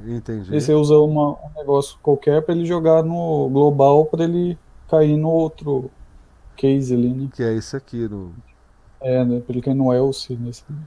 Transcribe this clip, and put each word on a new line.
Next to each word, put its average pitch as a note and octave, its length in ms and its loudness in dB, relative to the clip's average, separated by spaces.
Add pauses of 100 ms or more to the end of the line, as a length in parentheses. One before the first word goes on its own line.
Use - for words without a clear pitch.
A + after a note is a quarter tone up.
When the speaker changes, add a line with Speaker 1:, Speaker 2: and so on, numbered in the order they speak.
Speaker 1:
Entendi. A2+ 480 -10
Speaker 2:
E D3 80 0
você D3 120 0
usa D3+ 260 4
uma, D3+ 320 2
um D3 240 -14
negócio C#3 480 -2
qualquer D3 400 2
pra E3+ 100 -2
ele E3+ 120 -2
jogar E3 380 2
no D#3+ 460 -2
global, C#3+ 560 4
pra E3 200 -2
ele F3 340 -2 (300)
cair D3+ 280 4
no D#3 120 -2
outro D#3 600 -2 (680)
case C3+ 360 0
ali, A#2+ 200 0
né? C3+ 200 -8
Speaker 1:
Que - 80 -8
é A2+ 120 0
esse A2 220 -8
aqui, A#2 320 -8
no F#2+ 260 -12 (640)
Speaker 2:
É, B2+ 240 0
né? B2 160 -2
Pra B2 140 -10
ele B2 80 -4
cair C3+ 120 -2
no C3 200 2
else C3+ 420 -2
nesse A#2+ 280 -12 (240)